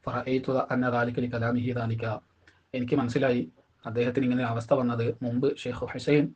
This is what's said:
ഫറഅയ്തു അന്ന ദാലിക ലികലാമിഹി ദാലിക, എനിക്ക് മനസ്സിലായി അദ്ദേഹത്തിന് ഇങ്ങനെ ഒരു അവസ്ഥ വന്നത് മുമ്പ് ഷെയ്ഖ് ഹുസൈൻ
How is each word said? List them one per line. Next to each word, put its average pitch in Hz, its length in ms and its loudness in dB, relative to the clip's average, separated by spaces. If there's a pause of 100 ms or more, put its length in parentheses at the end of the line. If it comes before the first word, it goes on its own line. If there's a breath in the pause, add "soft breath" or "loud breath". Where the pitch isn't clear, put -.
ഫറഅയ്തു 131 460 -2 (200)
അന്ന 127 180 2
ദാലിക 120 300 0
ലികലാമിഹി 120 520 -2
ദാലിക, 113 340 -2 (680 soft breath)
എനിക്ക് 127 220 0
മനസ്സിലായി 123 460 2 (440)
അദ്ദേഹത്തിന് 123 380 0
ഇങ്ങനെ 127 200 2
ഒരു 117 60 -2
അവസ്ഥ 117 240 0
വന്നത് 120 500 0
മുമ്പ് 127 340 0
ഷെയ്ഖ് 123 360 -6
ഹുസൈൻ 143 420 2